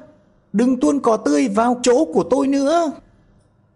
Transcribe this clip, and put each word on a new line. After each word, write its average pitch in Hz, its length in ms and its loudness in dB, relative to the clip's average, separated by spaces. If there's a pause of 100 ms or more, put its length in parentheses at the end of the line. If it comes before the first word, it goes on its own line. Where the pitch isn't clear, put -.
(520)
Đừng 247 280 0
tuôn 285 200 0
cỏ 240 160 0
tươi 285 320 0
vào 233 340 0
chỗ 247 220 2
của - 260 0
tôi 269 160 0
nữa! 277 460 0 (840)